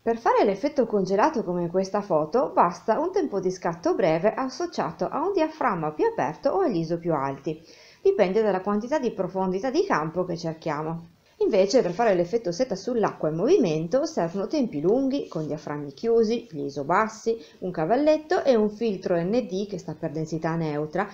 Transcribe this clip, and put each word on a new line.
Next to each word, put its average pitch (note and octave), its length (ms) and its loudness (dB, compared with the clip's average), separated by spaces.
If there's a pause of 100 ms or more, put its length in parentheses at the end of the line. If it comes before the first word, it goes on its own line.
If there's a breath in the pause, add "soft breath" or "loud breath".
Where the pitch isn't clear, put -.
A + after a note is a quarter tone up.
Per A#3 160 0
fare A4+ 260 4
l'effetto A#3+ 420 2
congelato G#3 600 2
come F3 160 -2
in E3+ 80 -2
questa F#3+ 320 0
foto F3+ 520 0
basta G#3+ 460 2
un F4+ 140 -2
tempo C#4 260 -2
di F3+ 120 0
scatto F#3 440 -2
breve F3 380 2
associato C4 720 -4
a - 140 -4
un F4+ 120 -2
diaframma A#3+ 600 0
più G4+ 160 0
aperto F3 420 -2
o F#4 100 0
agli B3 200 2
iso E3 180 -2
più E3+ 160 -2
alti. C#3 500 -4 (380 loud breath)
Dipende A3 400 4
dalla G3 180 2
quantità G#3 400 0
di A#3+ 120 0
profondità F#3 580 -2
di E4+ 160 2
campo E3 400 0
che F3 120 -6
cerchiamo. D#3+ 760 -6 (260 soft breath)
Invece A3 440 4
per F3 100 0
fare G#3+ 220 2
l'effetto F3 400 0
seta B3+ 220 -2
sull'acqua G3 520 -2
in D#3 80 0
movimento G#3 680 2
servono F#3+ 420 -2
tempi A#3+ 320 0
lunghi, C4 480 2
con D#3 180 -6
diaframmi D3 460 -8
chiusi, A#3 580 2
gli C#3 160 -8
iso C#3 200 -6
bassi, A3 520 0 (220 loud breath)
un F#3 120 -4
cavalletto D4+ 720 2
e C4 120 4
un G#3+ 140 4
filtro G3 500 -2
N F3 120 -2
D G#3 360 -2
che F3+ 100 -8
sta E3 220 -10
per D#3 120 -6
densità D#3+ 440 -4
neutra, D#3 580 -2